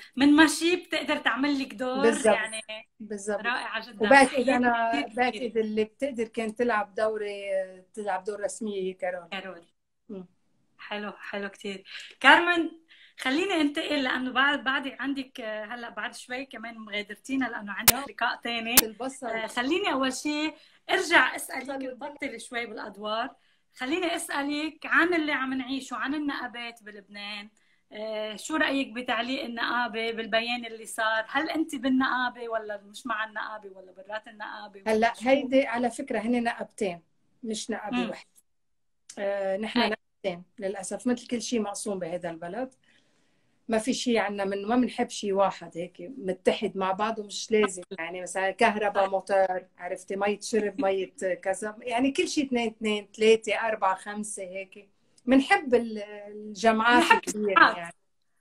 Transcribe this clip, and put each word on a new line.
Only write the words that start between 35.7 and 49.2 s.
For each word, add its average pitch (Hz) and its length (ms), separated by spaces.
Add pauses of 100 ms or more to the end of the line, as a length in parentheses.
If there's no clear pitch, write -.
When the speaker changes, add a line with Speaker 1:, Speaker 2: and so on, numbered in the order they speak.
Speaker 2:
فكرة 262 280
هن 240 240
نقابتين، 208 580 (420)
مش 220 280
نقابة 214 260
Speaker 1:
مم. 240 120
Speaker 2:
واحدة. - 200 (880)
آه، 196 380
نحن 220 220
Speaker 1:
أي. 233 100
Speaker 2:
نقابتين 180 540 (160)
للأسف، 196 480
مثل 247 200
كل 233 140
شيء 233 200
مقسوم 202 380
بهذا 175 300
البلد. 175 440 (960)
ما 220 100
في 233 160
شي 226 240
عنا 202 280
من، 196 220
ما 233 80
بنحب 240 340
شي 196 240
واحد 185 440
هيك 175 400
متحد 190 600
مع 190 140
بعضه، 214 320
مش - 280
لازم. 196 320 (160)
يعني 175 220
مثلًا 190 300
كهرباء، 208 540
Speaker 1:
صح. 196 60
Speaker 2:
موتور، 190 540 (120)